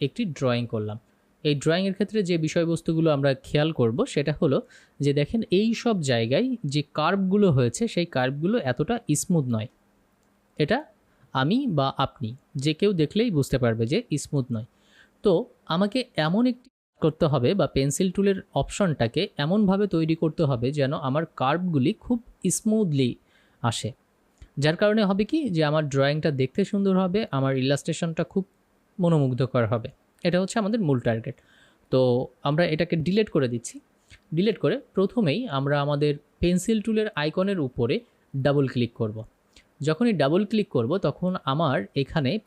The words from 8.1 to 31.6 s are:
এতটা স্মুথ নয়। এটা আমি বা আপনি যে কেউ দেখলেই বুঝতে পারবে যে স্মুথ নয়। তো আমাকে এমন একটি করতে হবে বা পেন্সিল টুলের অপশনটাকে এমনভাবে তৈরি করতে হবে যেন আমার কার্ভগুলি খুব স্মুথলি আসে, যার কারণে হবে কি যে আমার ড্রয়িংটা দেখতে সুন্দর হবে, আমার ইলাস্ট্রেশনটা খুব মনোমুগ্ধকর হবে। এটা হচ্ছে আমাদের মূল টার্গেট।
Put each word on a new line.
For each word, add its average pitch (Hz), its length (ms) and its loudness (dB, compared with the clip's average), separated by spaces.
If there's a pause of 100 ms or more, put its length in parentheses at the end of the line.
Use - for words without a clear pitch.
এতটা 156 240 -2 (260)
স্মুথ 165 240 0 (100)
নয়। 107 140 -4 (920)
এটা 156 200 0 (540)
আমি 185 340 0 (120)
বা 135 200 0
আপনি 131 380 -4 (180)
যে 147 200 0
কেউ 202 180 2
দেখলেই 202 380 0
বুঝতে 143 280 0
পারবে 117 340 0
যে 185 60 0 (260)
স্মুথ 139 300 -2
নয়। 110 140 -6 (560)
তো 202 80 4 (340)
আমাকে 202 320 0 (180)
এমন 175 300 2
একটি 247 220 -4 (340)
করতে 165 240 2
হবে 135 280 2
বা 170 120 2
পেন্সিল 143 440 0
টুলের 196 280 0 (160)
অপশনটাকে 147 760 -2 (160)
এমনভাবে 196 420 2
তৈরি 165 360 0
করতে 165 280 0
হবে 120 180 0 (100)
যেন 135 140 0 (160)
আমার 151 160 -2 (160)
কার্ভগুলি 156 520 0 (120)
খুব 247 140 -2 (380)
স্মুথলি 165 540 0 (520)
আসে, 117 280 -4 (720)
যার 156 140 2
কারণে 214 280 2
হবে 196 260 2
কি 311 80 0 (180)
যে 160 140 2
আমার 156 220 2
ড্রয়িংটা 147 380 2 (100)
দেখতে 131 240 0
সুন্দর 196 380 0
হবে, 190 180 0 (100)
আমার 135 260 0
ইলাস্ট্রেশনটা 156 680 -2
খুব 190 200 -4 (540)
মনোমুগ্ধকর 135 720 2
হবে। 120 160 -2 (360)
এটা 180 180 0
হচ্ছে 190 200 -6
আমাদের 214 180 -2
মূল 143 260 2
টার্গেট। 113 300 -2 (560)